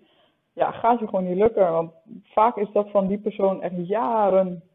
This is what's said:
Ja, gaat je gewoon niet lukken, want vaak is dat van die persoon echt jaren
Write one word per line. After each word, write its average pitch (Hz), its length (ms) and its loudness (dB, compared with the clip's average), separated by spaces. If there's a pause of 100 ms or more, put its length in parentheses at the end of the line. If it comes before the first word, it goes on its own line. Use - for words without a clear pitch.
(520)
Ja, - 200 0
gaat 233 260 2
je 220 60 -8
gewoon 190 240 -2
niet 180 80 -2
lukken, 208 360 4
want 165 200 -2 (300)
vaak 226 340 2
is 208 160 -4
dat 208 180 0
van 190 160 2
die 196 120 -2
persoon 190 440 -2
echt 175 240 -6
jaren 190 760 0 (120)